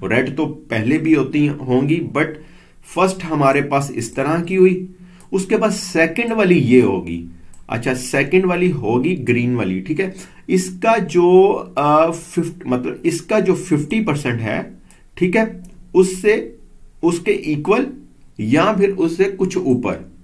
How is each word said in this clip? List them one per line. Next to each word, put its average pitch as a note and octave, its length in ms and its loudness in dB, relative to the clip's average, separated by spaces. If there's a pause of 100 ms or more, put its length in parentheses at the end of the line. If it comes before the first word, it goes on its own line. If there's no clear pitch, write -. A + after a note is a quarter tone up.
Red B2+ 320 0
तो D#3 100 0
पहले B2 520 -2
भी D#3 160 2
होती D3 320 0
होंगी, C#3 560 0 (100)
but D3+ 140 0 (580)
first F#3 400 -2
हमारे D3 380 2
पास C#3 340 -2
इस A2+ 200 -6
तरह D3 240 -2
की F3 140 -6
हुई, F#3 400 2 (380)
उसके G3 240 0
बाद A3 140 2
second E3 640 -2
वाली G3+ 220 4
ये B2+ 260 6
होगी। E2+ 500 -2 (380)
अच्छा, A#2 260 -4
second D3 520 0
वाली F3+ 240 2
होगी A#2+ 460 0
green A#2+ 400 0
वाली, F#2 240 -2
ठीक D3+ 200 -6
है। F#3+ 140 -4 (340)
इसका A3 500 0
जो, F3+ 540 4 (260)
अ, D3+ 320 4
फिफ्टी, - 600 -6
मतलब B2 340 -4
इसका F#3 360 0
जो F3 140 2
फिफ्टी - 460 -2
परसेंट C#3+ 400 -2
है, G#2+ 400 -6 (380)
ठीक F3+ 180 0
है, A3 260 -2 (320)
उससे, G3 600 2 (460)
उसके E3+ 300 0
equal D#3 540 0 (540)
या D3+ 320 2
फिर G3 180 2
उससे E3 340 0
कुछ F#3+ 320 -2
ऊपर G2+ 560 -2 (120)